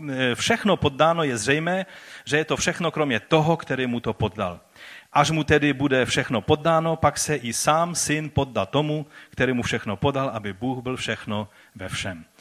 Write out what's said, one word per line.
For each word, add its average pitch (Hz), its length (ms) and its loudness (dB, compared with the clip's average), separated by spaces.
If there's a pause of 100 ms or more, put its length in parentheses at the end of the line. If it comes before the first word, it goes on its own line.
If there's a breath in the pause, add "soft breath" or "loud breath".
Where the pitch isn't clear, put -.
(100)
e, 131 240 0
všechno 214 420 2
poddáno, 151 480 2
je 123 140 0
zřejmé, 160 480 0 (380 loud breath)
že 143 120 0
je 156 80 2
to 143 120 0
všechno 170 340 -2
kromě 139 300 0
toho, 160 360 4
který 127 300 -4
mu 120 140 -4
to 113 120 -2
poddal. 98 480 -4 (520 loud breath)
Až 143 180 4
mu 156 140 0
tedy 147 280 4
bude 131 340 2
všechno 120 340 0
poddáno, 160 560 2
pak 147 220 2
se 151 180 -2
i 120 160 -6
sám 165 420 2
syn 151 360 -2
poddá 120 360 -2
tomu, 151 400 -2 (240 loud breath)
který 127 220 0
mu 120 100 -2
všechno 110 340 -4
podal, 135 320 0
aby 104 240 -6
Bůh 123 300 -6
byl 127 140 -6
všechno 107 520 -6 (260 soft breath)
ve 95 140 -12
všem. 87 360 -8 (160 loud breath)